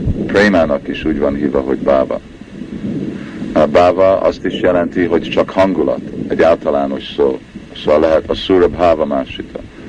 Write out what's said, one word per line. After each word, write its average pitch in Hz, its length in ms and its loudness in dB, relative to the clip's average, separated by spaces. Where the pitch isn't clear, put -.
Prémának 87 640 2
is - 180 -6
úgy 76 140 -2
van 71 160 0
hívva, 69 240 0
hogy 65 180 -2
Bhava. 65 420 0
A 76 140 0
Bhava 90 520 4
azt 87 260 -2
is 90 80 -4
jelenti, 90 500 0
hogy 82 180 0
csak - 280 -2
hangulat, 80 520 0
egy - 140 0
általános 71 760 0
szó. 69 240 0
Szóval 76 160 4
lehet 80 300 2
a 80 40 0
Sura 90 340 4
Bhava 80 380 2
Másita. - 540 -6